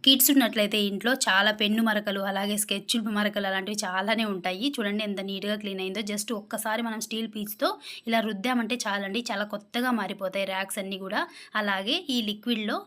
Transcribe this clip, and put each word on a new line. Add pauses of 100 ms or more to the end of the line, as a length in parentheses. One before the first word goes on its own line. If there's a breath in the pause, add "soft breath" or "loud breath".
కిడ్స్
ఉన్నట్లయితే
ఇంట్లో
చాలా
పెన్ను
మరకలు,
అలాగే
స్కెచ్ (140)
మరకలు
అలాంటివి
చాలానే
ఉంటాయి.
చూడండి
ఎంత
నీట్‌గా
క్లీన్
అయిందో.
Just
ఒక్కసారి
మనం
స్టీల్
పీచ్తో (360 loud breath)
ఇలా
రుద్దామంటే
చాలండి,
చాలా
కొత్తగా
మారిపోతాయి
ర్యాక్స్
అన్నీ
కూడా. (320 loud breath)
అలాగే (120)
ఈ
లిక్విడ్లో